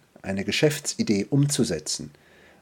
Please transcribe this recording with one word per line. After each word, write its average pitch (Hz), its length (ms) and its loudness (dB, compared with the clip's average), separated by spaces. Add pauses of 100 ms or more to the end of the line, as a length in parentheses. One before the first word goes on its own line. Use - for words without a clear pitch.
(220)
eine 98 220 -4
Geschäftsidee 107 840 0
umzusetzen, 123 840 0 (500)